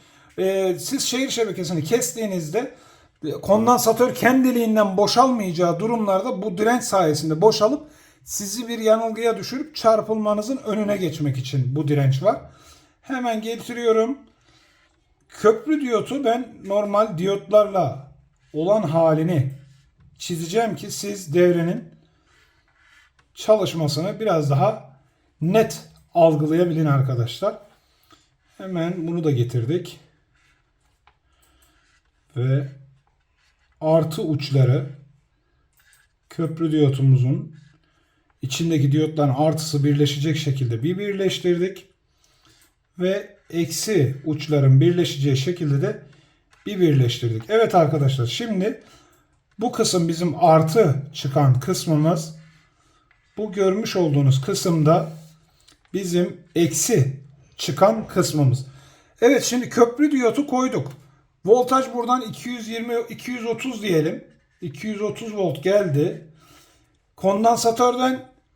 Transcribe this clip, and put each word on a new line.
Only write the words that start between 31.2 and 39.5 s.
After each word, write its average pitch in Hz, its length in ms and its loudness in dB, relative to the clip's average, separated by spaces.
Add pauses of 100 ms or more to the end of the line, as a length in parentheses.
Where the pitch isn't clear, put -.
Ve 131 320 0 (1120)
artı 160 420 2
uçları 135 640 2 (1400)
köprü 165 440 -4
diyotumuzun 135 840 2 (880)
içindeki 143 500 0
diyotların 151 420 0
artısı 147 500 0